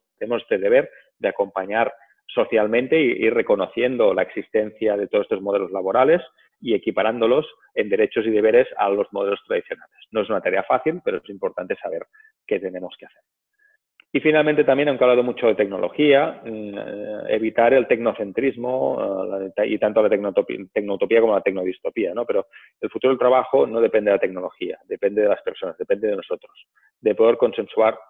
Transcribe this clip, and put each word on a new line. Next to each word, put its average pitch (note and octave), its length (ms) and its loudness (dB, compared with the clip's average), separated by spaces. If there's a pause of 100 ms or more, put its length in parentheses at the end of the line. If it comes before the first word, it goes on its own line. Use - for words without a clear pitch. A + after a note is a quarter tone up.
(200)
tenemos A2+ 240 -4
este G2+ 160 -2
deber A#2 320 2 (260)
de G#2 120 -2
acompañar G2+ 640 -2 (360)
socialmente A#2 720 0
y, A#2 240 0
y A2+ 60 4
reconociendo A2+ 840 0
la F#2 80 0
existencia G#2+ 760 -2
de G2+ 120 -4
todos G#2 160 0
estos G2 180 -4
modelos G2 300 -2
laborales A#2+ 500 2 (380)
y A2 160 0
equiparándolos A2+ 720 0 (260)
en G#2+ 160 -4
derechos G#2+ 380 0
y - 20 0
deberes A2 380 4 (100)
a G2+ 120 0
los G2+ 220 -2
modelos G2 360 -4
tradicionales. - 500 -8 (140)
No A2 100 -2
es G2 80 -4
una G2 120 -2
tarea F#2+ 200 0
fácil, D#3+ 420 -2
pero F#2+ 140 -2
es - 120 -12
importante F#2 480 -6
saber E2+ 260 -8 (420)
qué G2+ 140 -2
tenemos F#2 400 -10
que D#2+ 80 -20
hacer. - 160 -20 (880)
Y C#3 60 0
finalmente D3+ 460 2
también, C#3+ 240 2
aunque B2+ 160 2
he - 20 6
hablado B2 160 4
mucho A#2+ 240 -2
de G#2 80 4
tecnología, A#2+ 880 0
mm, G#2+ 340 -12
eh, G#2+ 400 -10 (120)
evitar A2+ 440 2
el B2+ 140 4
tecnocentrismo, A#2+ 1120 -2
eh, G2 300 -4
la G2 100 -6
de, F#2+ 280 -2
y G#2+ 120 -2
tanto G#2+ 240 2
la G#2 60 4
tecnotopi-, G2 640 -2
tecnotopía G#2 480 0
como A2 120 4
la F#2+ 80 0
tecnodistopía, F#2 720 -4
¿no? A#2+ 120 -6
Pero G#2 220 -2 (340)
el G#2+ 80 -6
futuro C3 240 0
del B2+ 60 -4
trabajo C3 460 2
no A#2 140 -4
depende G#2+ 320 2
de G2 60 4
la - 40 0
tecnología, F#2 640 -6
depende G2 360 -2
de G#2 80 4
las F#2+ 140 0
personas, F2+ 340 -8
depende G2+ 320 -2
de G2+ 80 -2
nosotros, - 500 -12 (320)
de G#2+ 160 0
poder A#2 220 6
consensuar A2 600 0 (120)